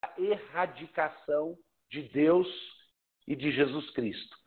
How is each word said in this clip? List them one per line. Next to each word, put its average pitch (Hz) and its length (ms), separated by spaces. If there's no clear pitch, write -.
erradicação 165 1400
de 147 120
Deus 156 460
e 151 100
de 139 140
Jesus 139 400
Cristo. - 460